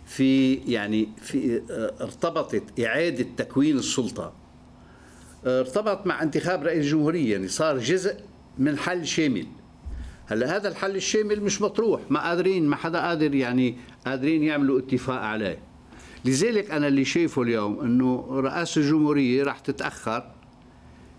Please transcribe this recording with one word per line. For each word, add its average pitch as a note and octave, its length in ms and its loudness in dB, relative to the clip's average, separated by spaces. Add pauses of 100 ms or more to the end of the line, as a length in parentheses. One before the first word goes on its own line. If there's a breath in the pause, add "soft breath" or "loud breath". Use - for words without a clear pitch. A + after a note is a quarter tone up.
في، C3+ 480 4
يعني، A2 540 0 (140)
في، B2+ 400 -2 (100)
آه، A2+ 300 -4
ارتبطت C3 640 -4 (160)
إعادة B2+ 460 0 (120)
تكوين C#3 400 2
السلطة، G#2 560 -4 (1120 loud breath)
آه، B2+ 140 2
ارتبط F#3+ 480 -2
مع D3 160 -2
انتخاب D3+ 400 -2
رئيس D#3+ 220 0
الجمهورية، D3+ 460 2
يعني، F#2+ 160 -2
صار D#3 320 0
جزء F3 360 0 (420)
من C#3 200 2
حل F3 300 -4
شامل. B2 380 0 (800 loud breath)
هلا B2 300 -2
هذا G3+ 120 -2
الحل G3 280 -4
الشامل G#3 460 0
مش G3+ 200 -2
مطروح، G3+ 480 2
ما C#3+ 100 2
قادرين، E3+ 480 2
ما C#3+ 80 2
حدا E3 240 -2
قادر، D3+ 360 2
يعني، B2 420 2 (280 loud breath)
قادرين C#3 380 0
يعملوا C#3+ 360 2
اتفاق B2+ 400 -2
عليه. G#2+ 380 -4 (680 loud breath)
لذلك G3+ 460 2
أنا D3 160 2
اللي C3+ 180 4
شايفه D#3 360 2
اليوم A2 380 0
إنه B2 520 2
رئاسة D3+ 500 0
الجمهورية C#3+ 640 4
راح C3+ 160 -2
تتأخر B2+ 720 -6 (880 loud breath)